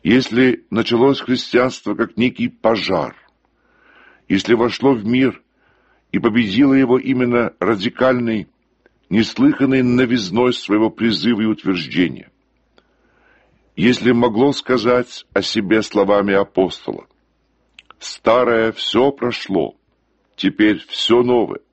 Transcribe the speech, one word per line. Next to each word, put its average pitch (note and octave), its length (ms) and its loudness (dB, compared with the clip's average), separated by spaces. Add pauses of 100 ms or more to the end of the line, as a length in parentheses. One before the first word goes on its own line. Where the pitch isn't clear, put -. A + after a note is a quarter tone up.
Если B2 680 0
началось A#2+ 500 0
христианство B2 720 -2
как A2 220 -6
некий A#2+ 320 -2
пожар, F#2+ 640 -2 (1120)
если G2 280 0
вошло A#2 380 0
в A2 120 -2
мир B2 360 0 (720)
и G2+ 80 -4
победило A2+ 560 2
его C3 240 2
именно A#2+ 640 -2
радикальной, A2+ 880 -2 (600)
неслыханной C3 720 0
новизной B2 720 0
своего G#2+ 380 0
призыва G#2+ 520 -2
и - 20 0
утверждения, F2 880 -4 (1400)
если B2 360 2
могло A#2+ 400 2
сказать B2 800 -2
о G2 100 0
себе A2 400 0
словами G2+ 500 0
апостола: F#2 760 -2 (920)
«Старое A2+ 720 0
все A#2 400 0
прошло, G2 680 -6 (600)
теперь G#2+ 500 0
все - 380 0
новое» A#2+ 340 0 (140)